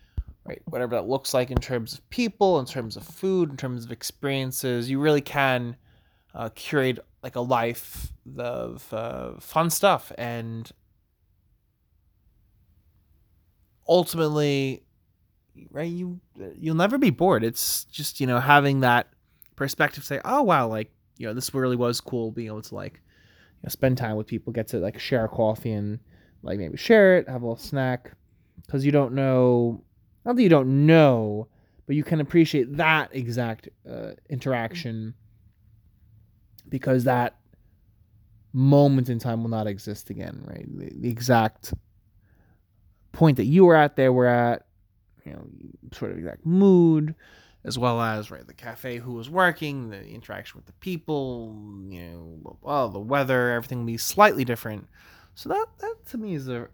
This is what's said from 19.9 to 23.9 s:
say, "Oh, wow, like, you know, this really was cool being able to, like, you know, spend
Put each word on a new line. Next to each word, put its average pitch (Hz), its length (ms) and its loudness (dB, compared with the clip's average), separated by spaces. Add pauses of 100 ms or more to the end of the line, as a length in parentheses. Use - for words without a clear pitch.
say, 139 220 -6
"Oh, 277 160 0
wow, 156 260 2
like, 110 240 -6 (260)
you 117 100 -10
know, 107 60 -6
this 123 200 -8
really 127 220 0
was 120 260 0
cool 113 300 -6
being 113 160 -8
able 107 160 -10
to, - 120 -16
like, 98 260 -12 (560)
you - 60 -20
know, - 60 -10
spend 127 280 0